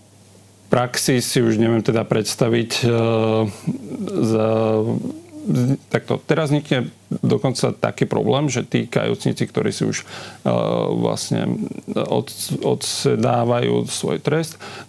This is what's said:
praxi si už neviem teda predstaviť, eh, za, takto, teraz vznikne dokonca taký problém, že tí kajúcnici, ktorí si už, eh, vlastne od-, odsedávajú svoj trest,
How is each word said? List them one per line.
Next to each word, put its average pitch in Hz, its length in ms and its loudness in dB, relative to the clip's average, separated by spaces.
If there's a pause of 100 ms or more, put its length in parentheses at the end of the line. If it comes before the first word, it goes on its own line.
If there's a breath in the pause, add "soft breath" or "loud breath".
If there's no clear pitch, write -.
(720)
praxi 123 480 2
si 123 240 2
už 113 160 4
neviem 113 240 4
teda 113 240 2
predstaviť, 117 800 0
eh, 113 560 4 (800 loud breath)
za, 110 240 2 (1400)
takto, - 320 -2
teraz 151 320 0
vznikne 139 400 -2 (160)
dokonca 131 640 0
taký 117 320 -2
problém, 120 400 0
že 127 160 -2
tí 113 240 -2
kajúcnici, 117 640 -2
ktorí 107 240 -2
si - 80 -4
už, 107 240 -4
eh, - 0 - (880 loud breath)
vlastne 58 640 -2 (320)
od-, - 400 -2 (320)
odsedávajú 120 1300 0
svoj - 320 -4
trest, 156 400 -2 (260 loud breath)